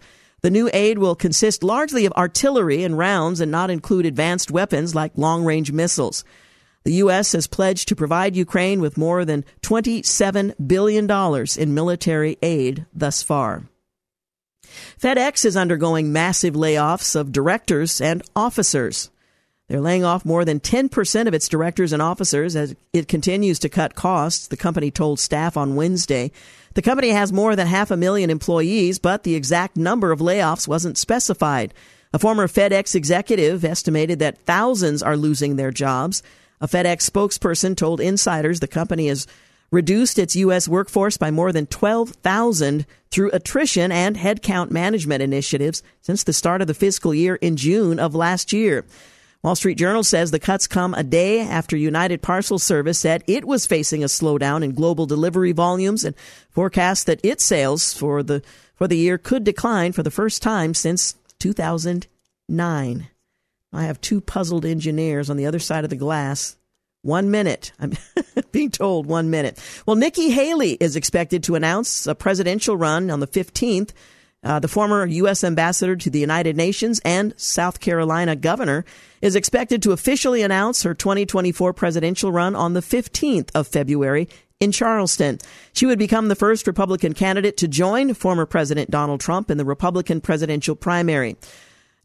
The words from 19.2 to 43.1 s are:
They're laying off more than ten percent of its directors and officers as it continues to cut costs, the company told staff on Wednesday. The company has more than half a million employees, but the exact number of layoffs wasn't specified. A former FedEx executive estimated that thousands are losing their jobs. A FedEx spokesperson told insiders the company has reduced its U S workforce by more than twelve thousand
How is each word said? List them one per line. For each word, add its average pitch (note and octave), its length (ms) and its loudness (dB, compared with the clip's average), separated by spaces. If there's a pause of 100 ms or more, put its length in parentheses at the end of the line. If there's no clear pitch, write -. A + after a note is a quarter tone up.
They're C#3 140 -2
laying F3+ 220 0
off F3 200 0
more E3+ 220 0
than D3+ 120 0
ten C4 300 0
percent A3+ 400 0
of F3+ 60 0
its - 160 -2
directors E3+ 420 0
and D3+ 80 0
officers E3 560 -2
as D3 180 -4 (200)
it E3 140 0
continues F3+ 500 0
to D3+ 100 -2
cut D#3+ 260 -2
costs, E3+ 520 -2
the C#3 100 -8
company D#3 340 -2
told D3+ 300 0
staff D#3 380 -2
on C#3 180 0
Wednesday. D3+ 560 0 (400)
The F#3+ 100 0
company B3+ 280 2
has G3+ 200 2
more G#3 260 2
than F#3 100 2
half G3 240 2
a G3 80 0
million F#3 320 2
employees, E3+ 680 0
but F#3+ 240 0
the E3+ 120 0
exact E3 420 -2
number F#3 360 2
of D3+ 80 -2
layoffs E3+ 460 0
wasn't E3 300 -2
specified. D#3 800 0 (400)
A C#3+ 40 2
former G#3+ 300 4
FedEx G3 460 2
executive F3 720 2
estimated D#3+ 540 0
that D3+ 180 0
thousands F3+ 640 0
are D3+ 140 2
losing C#3+ 400 0
their C3+ 140 -2
jobs. C3+ 520 -2 (400)
A D3+ 60 -2
FedEx F3 400 0
spokesperson F#3+ 680 0
told E3 280 0
insiders E3+ 580 0
the C#3 80 -2
company E3 400 -2
has C#3 180 -2 (440)
reduced F#3 480 2
its F3+ 180 2
U F#3 160 4
S F3+ 160 0
workforce G3 480 0
by D#3 140 0
more E3+ 220 2
than D3+ 140 -2
twelve A3+ 440 0
thousand F3+ 760 0 (260)